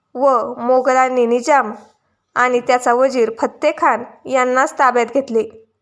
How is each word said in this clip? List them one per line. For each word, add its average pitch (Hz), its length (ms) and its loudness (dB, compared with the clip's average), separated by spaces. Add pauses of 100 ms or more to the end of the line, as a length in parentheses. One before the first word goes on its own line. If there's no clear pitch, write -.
(140)
व 247 440 0
मोगलांनी 254 680 2
निजाम 240 460 0 (640)
आणि 247 260 0
त्याचा 247 340 2
वजीर 247 360 0 (100)
फत्तेखान 294 600 -2 (220)
यांनाच 254 540 -2
ताब्यात 247 280 2
घेतले. 233 360 -2 (400)